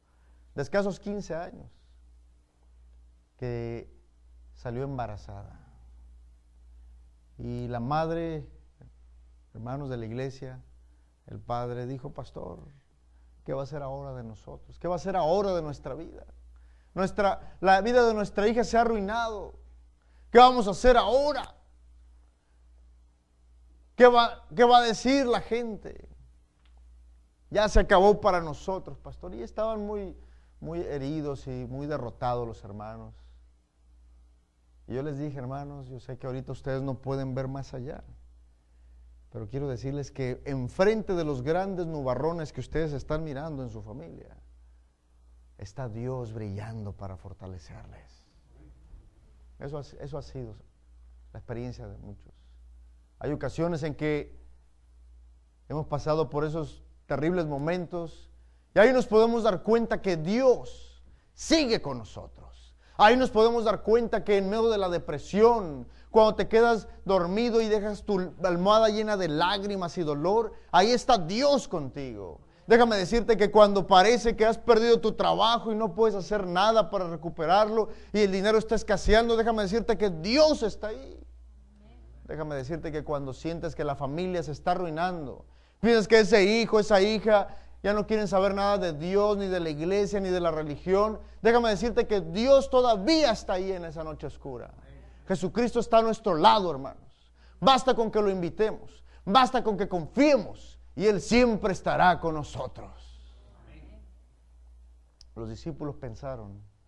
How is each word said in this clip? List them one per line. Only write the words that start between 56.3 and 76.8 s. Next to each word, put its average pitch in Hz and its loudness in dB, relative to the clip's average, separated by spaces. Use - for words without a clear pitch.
esos 156 -6
terribles 160 -2
momentos 165 -6
y 175 8
ahí 233 8
nos 254 2
podemos 226 4
dar 196 0
cuenta 226 0
que 185 -2
Dios 226 0
sigue 262 0
con 131 -8
nosotros. - -18
Ahí 220 8
nos 254 0
podemos 226 4
dar - 0
cuenta 226 0
que 202 2
en 196 0
medio 226 0
de 220 0
la 190 -2
depresión, 175 0
cuando 214 6
te 196 0
quedas 226 4
dormido 196 2
y 220 -2
dejas 208 -2
tu 185 -2
almohada 196 4
llena 214 -2
de 185 -2
lágrimas 185 -2
y 180 -4
dolor, 180 0
ahí 190 6
está 247 2
Dios 226 0
contigo. 127 -10
Déjame 226 6
decirte 202 2
que 208 2
cuando 202 6
parece 208 6
que 214 2
has 220 2
perdido 233 6
tu 220 -2
trabajo 202 0
y 214 -2
no 214 -4
puedes 214 2
hacer 196 -4
nada 208 4